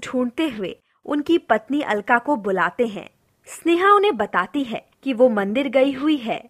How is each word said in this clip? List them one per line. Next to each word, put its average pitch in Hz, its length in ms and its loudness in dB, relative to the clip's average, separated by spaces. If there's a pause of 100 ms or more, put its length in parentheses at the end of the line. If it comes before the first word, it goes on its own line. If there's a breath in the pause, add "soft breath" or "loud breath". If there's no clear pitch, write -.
ढूंढते 254 440 -4
हुए 208 260 -8 (300)
उनकी 294 340 0
पत्नी 254 420 -2
अलका 208 360 0
को 277 200 0
बुलाते 185 500 -2
हैं। 190 220 -12 (380)
स्नेहा 349 440 2
उन्हें 403 260 4
बताती 208 460 -2
है 226 220 -10 (180)
कि 269 100 -2
वो 247 160 6
मंदिर 214 400 -2
गई 269 240 2
हुई 294 240 0
है 220 320 -6